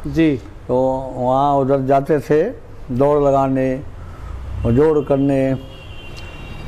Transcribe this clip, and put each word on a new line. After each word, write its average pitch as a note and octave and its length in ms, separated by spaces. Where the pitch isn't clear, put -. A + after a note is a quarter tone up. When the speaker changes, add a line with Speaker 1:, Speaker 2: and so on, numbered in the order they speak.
Speaker 1:
जी। C#3+ 340
Speaker 2:
तो B2+ 80
वहाँ C3 400
उधर C#3 240
जाते C#3 400
थे D3+ 240
दौड़ C#3+ 320
लगाने C3+ 580
और A#2+ 60
जोड़ D3+ 280
करने। C#3 560